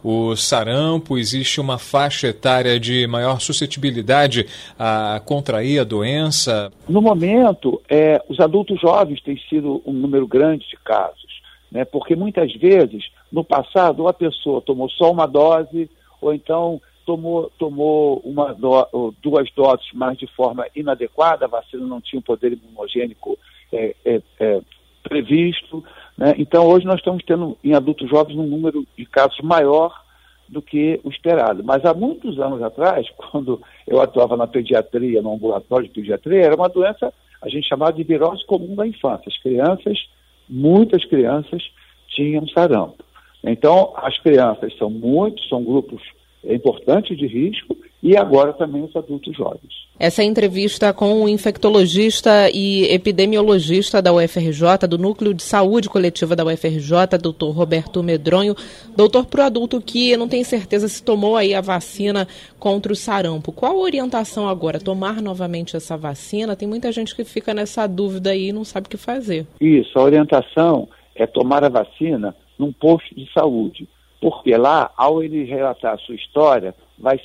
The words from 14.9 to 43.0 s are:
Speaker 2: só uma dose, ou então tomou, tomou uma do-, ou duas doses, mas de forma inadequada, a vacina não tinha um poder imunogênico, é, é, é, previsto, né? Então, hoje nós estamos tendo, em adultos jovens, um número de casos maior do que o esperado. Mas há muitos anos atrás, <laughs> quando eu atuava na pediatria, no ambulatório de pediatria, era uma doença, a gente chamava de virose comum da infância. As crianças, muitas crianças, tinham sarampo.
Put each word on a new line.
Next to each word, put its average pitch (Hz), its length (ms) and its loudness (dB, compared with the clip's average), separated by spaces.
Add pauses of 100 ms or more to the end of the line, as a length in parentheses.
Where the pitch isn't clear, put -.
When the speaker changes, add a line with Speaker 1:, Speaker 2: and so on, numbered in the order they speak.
Speaker 2:
só 170 220 2
uma 160 140 0
dose, 160 640 0 (320)
ou 151 140 0
então 165 460 -4 (240)
tomou, 165 520 -4
tomou 151 680 0
uma 143 280 -4
do-, 131 380 2
ou 117 320 -6
duas 143 300 0
doses, 135 420 2
mas 127 240 -6
de 131 80 -12
forma 123 480 -4
inadequada, 147 680 -2
a 120 40 -4
vacina 123 380 -8
não 123 140 -10
tinha - 180 -12
um - 40 -8
poder 120 300 -2
imunogênico, 113 840 -8 (340)
é, 113 220 -4 (100)
é, 117 180 0 (180)
é, 104 200 0 (440)
previsto, 160 800 -2 (340)
né? 143 180 4
Então, 170 300 4
hoje 180 180 6
nós 185 120 0
estamos 180 280 -4
tendo, 165 380 -2
em 147 120 2
adultos 139 360 0
jovens, 151 260 2
um 156 100 -4
número 151 380 -4 (140)
de 117 80 -14
casos 135 340 2
maior 156 540 2 (540)
do 151 120 -10
que 151 440 -2
o 139 60 -8
esperado. 120 520 0
Mas 135 220 -2
há 165 100 4
muitos 208 460 -6
anos 135 200 -4
atrás, 143 500 -2
<laughs> - 60 -20
quando 127 460 -8 (240)
eu 131 140 2
atuava 123 360 2
na 120 120 -2
pediatria, 120 720 -2
no 107 120 -6
ambulatório 110 520 -2
de - 80 -20
pediatria, 107 480 0
era 156 140 4
uma 180 120 0
doença, 180 440 -2 (280)
a - 80 -12
gente 143 200 -8
chamava 151 240 0
de 160 100 -8
virose 165 440 -2
comum 185 280 -4
da 202 100 -4
infância. 135 440 -6
As - 100 -12
crianças, 165 580 -2 (520)
muitas 170 560 4
crianças, 147 580 -2 (460)
tinham 151 400 -4
sarampo. 147 560 0 (400)